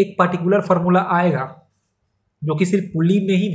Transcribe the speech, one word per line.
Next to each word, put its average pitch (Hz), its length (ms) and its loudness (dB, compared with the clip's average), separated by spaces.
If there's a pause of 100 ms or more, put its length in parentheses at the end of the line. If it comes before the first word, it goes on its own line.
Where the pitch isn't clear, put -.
एक 196 180 -2
particular 180 440 0
formula 180 500 2
आएगा 170 320 0 (1000)
जो 151 120 -2
कि 175 120 0
सिर्फ 185 280 -2
पुली 175 320 2
में 196 100 0
ही 208 180 0